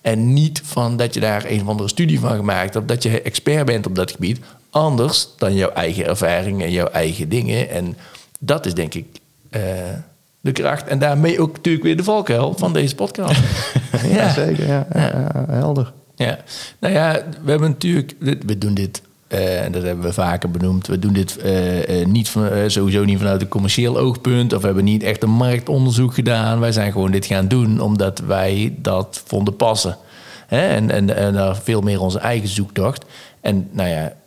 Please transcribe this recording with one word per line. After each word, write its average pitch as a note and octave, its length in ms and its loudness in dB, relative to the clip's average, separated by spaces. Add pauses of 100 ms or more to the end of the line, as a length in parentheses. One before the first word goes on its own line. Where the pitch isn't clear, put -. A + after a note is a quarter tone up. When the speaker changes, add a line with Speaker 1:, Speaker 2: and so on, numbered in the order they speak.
Speaker 1:
En A2+ 320 2
niet D#3 320 2
van A#2+ 320 -2
dat A#2+ 160 0
je A#2 60 -4
daar G#2+ 280 0
een G#2+ 140 0
of G2+ 60 -4
andere G#2 220 -2
studie D#3 300 2
van A#2+ 160 0
gemaakt G2+ 280 0 (100)
hebt, - 40 -10
of A2 80 -4
dat A#2 180 -2
je A2+ 180 0
expert D3 440 0
bent A#2 200 0
op F#2 100 -4
dat F#2 160 -2
gebied. G2+ 280 -4 (300)
Anders D3 580 0 (100)
dan G2 180 2
jouw F#2+ 140 2
eigen E2+ 380 -4
ervaring F#2 560 0
en E2+ 80 -2
jouw F2+ 160 0
eigen E2 420 -2
dingen. A#2 400 -2
En F2 280 -6 (420)
dat C#3+ 260 -2
is F2 80 -2
denk E2 200 -4
ik, E2 120 -10 (440)
eh, A2 120 -6 (800)
de - 100 -2
kracht. C#3+ 360 -2
En C3+ 120 -2
daarmee D3 420 2
ook D#3 140 0
natuurlijk E3 280 0
weer D#3+ 140 2
de F3+ 60 -2
valkuil F#3+ 540 0
van F3+ 160 -2
deze D3 220 -2
podcast. E3 460 0
Speaker 2:
<laughs> - 60 4 (560)
Ja, C3+ 120 2
Speaker 1:
Ja. G3+ 180 2
Speaker 2:
zeker. D3+ 340 0
Ja, C#3+ 260 0
ja, - 80 0
Speaker 1:
Ja. C3+ 320 0
Speaker 2:
ja, C3 200 -2
helder. C#3 380 0 (240)
Speaker 1:
Ja. - 220 -2 (420)
Nou G3 140 0
ja, D#3 300 2 (200)
we C#3+ 80 -2
hebben D#3 180 2
natuurlijk, D3+ 500 -2
we, C#3 260 -2
we G#2 120 -2
doen G#2 160 0
dit, G2 280 -4 (260)
eh, F#2 360 -2
en F#2 80 -4
dat F2+ 120 -4
hebben F2 220 -4
we E2+ 80 -2
vaker F2 380 0
benoemd, F#2 360 0
we F#2 120 -2
doen G2+ 140 2
dit, G2 240 0
eh, F2+ 640 0
eh, F2 60 2
niet G#2+ 220 2
van, G#2+ 200 0
eh, G#2 180 0
sowieso G2+ 380 2
niet G2+ 120 4
vanuit G2 240 2
een G#2 60 -4
commercieel A#2 500 0
oogpunt, B2 560 2
of G2+ 60 0
we G2+ 60 -4
hebben G2 180 2
niet G#2 200 2
echt G#2 200 -2
een G#2+ 60 2
marktonderzoek B2 840 2
gedaan. A2+ 460 2
Wij A#2 120 2
zijn G#2 200 0
gewoon F#2+ 200 0
dit G2 140 0
gaan F#2+ 220 0
doen A2 320 4
omdat G2+ 400 0
wij G2 580 0
dat - 480 -2
vonden G2+ 300 0
passen. A2 420 0 (500)
Hè? E3 200 2
En, A2 240 2
en, G2 240 2
en G2+ 180 2
daar F#2+ 300 2
veel A2+ 180 0
meer G2+ 200 0
onze F#2 180 0
eigen A2 300 -2
zoektocht. G2+ 560 -2 (360)
En F#2+ 300 0
nou F2+ 180 -2
ja D#2 240 -4 (140)